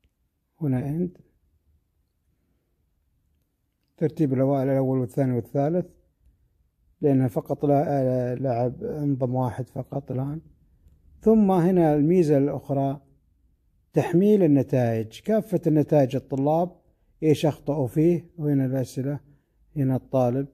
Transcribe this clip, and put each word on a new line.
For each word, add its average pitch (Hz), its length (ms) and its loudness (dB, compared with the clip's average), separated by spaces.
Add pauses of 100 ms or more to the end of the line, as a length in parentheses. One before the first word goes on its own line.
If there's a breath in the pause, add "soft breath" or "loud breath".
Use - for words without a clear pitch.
(600)
هنا 139 280 -2
إند، 175 300 -6 (2750)
ترتيب 151 360 -2
الأوائل 135 360 0
الأول 131 300 0
والثاني 127 340 -2
والثالث، 143 540 -2 (1120)
لأنه 131 280 2
فقط - 360 -6
لا-، 143 240 2
آه، 127 460 -2
لاعب 123 500 -4
انضم 139 500 -4
واحد 127 340 -4
فقط 135 420 -10
الآن. 139 300 -6 (800)
ثم 214 300 4
هنا 170 440 4
الميزة 151 440 4
الأخرى، 139 600 -2 (920)
تحميل 196 500 2
النتائج، 123 800 0
كافة 202 460 -2
النتائج 147 500 2
الطلاب 147 540 -2 (520)
إيش 156 240 2
أخطأوا 143 400 -4
فيه، 160 520 0
وهنا 143 280 0
الأسئلة، 135 540 -6 (560 soft breath)
هنا 131 200 0
الطالب، 127 580 -2